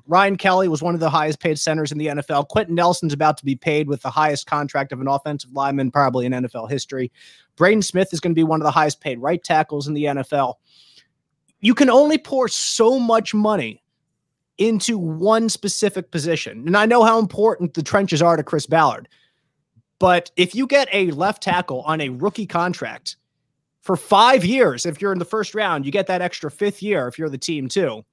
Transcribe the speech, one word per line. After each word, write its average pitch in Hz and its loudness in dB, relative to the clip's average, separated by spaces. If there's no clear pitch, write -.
Ryan 190 2
Kelly 190 2
was 156 -2
one 170 -2
of 170 -2
the 160 0
highest 151 0
paid 156 -2
centers 156 -2
in 151 -8
the 151 -4
N 147 -4
F - -10
L. 143 0
Quenton 175 -4
Nelson's 170 2
about 151 2
to - -12
be 135 0
paid 151 -2
with 143 -4
the 127 -4
highest 151 0
contract 143 -4
of 131 -10
an 135 -4
offensive 139 -4
lineman 139 -2
probably 131 2
in 131 -4
N 127 -4
F 120 -12
L 113 -10
history. 131 -6
Braden 202 4
Smith 185 -2
is 160 -6
gonna 170 -2
be 160 2
one 160 0
of 151 -4
the 147 2
highest 151 0
paid 127 -8
right 156 -4
tackles 151 -2
in 151 -6
the 147 -2
N 139 -2
F 131 -8
L. 135 -2
You 226 4
can 269 4
only 294 6
pour 254 -2
so - 0
much 226 0
money 208 -2
into 220 0
one 190 0
specific - -4
position. 143 -4
And 185 2
I 208 4
know 233 6
how 226 6
important 196 0
the 160 -4
trenches 185 0
are 170 4
to 147 -2
Chris 147 -4
Ballard. 143 0
But 180 2
if 180 2
you 254 -2
get 277 2
a 185 0
left 175 -4
tackle 175 -2
on 156 -2
a 139 -4
rookie 131 -6
contract 170 -6
for 190 -2
five 208 4
years, 185 0
if 165 -6
you're 196 -2
in 185 -4
the 170 -4
first 214 -6
round, 175 -2
you 143 -6
get 190 -2
that 185 -2
extra 175 -6
fifth 202 -4
year 185 -2
if 123 -12
you're 156 -6
the 135 -10
team 143 -6
too. 123 -2